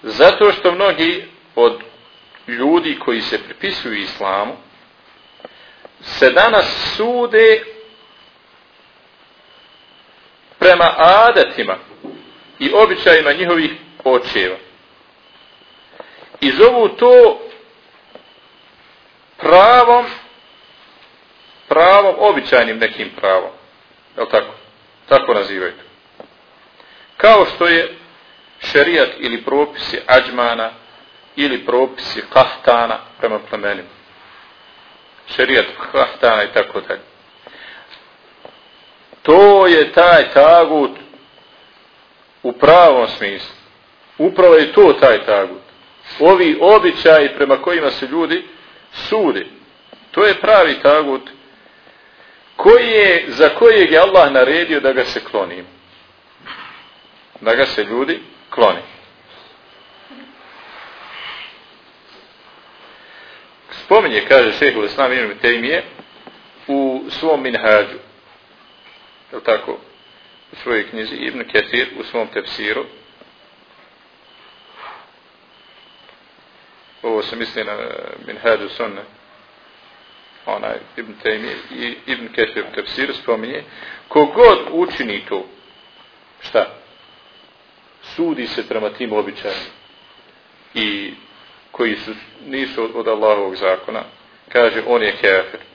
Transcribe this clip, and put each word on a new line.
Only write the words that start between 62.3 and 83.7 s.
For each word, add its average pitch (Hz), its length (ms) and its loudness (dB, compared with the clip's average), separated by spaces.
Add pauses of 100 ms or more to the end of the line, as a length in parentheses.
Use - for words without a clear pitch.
Spominje, 151 580 0
kaže 123 240 4
šejhul 117 320 -2
Islam 127 280 -4
Ibn 113 280 -6
Tejmije, 120 440 -4 (840)
u 135 440 -6
svom 156 320 -4
Minhađu, 107 560 -2 (1300)
je - 40 -16
li 110 80 -16
tako, - 280 -4 (800)
u - 100 -20
svojoj 113 280 -6
knjizi, 110 240 -14
Ibn 127 380 -12
Kathir 120 360 -4 (120)
u 113 40 -14
svom 113 240 -8
tefsiru, 110 560 -10 (4000)
ovo 113 200 -4
se 113 140 -12
misli 113 280 -10
na 104 120 -12 (500)
Minhađu 107 420 -4
Sunne, 104 340 -14 (1500)
onaj 110 200 -10 (200)
Ibn 110 160 -18 (100)
Tejmije 107 340 -8 (140)
i 120 260 -14 (100)
Ibn 117 280 -10
Kesir 107 380 -4
u - 20 -20
tefsiru 131 400 -10
spominje, 120 480 -8 (460)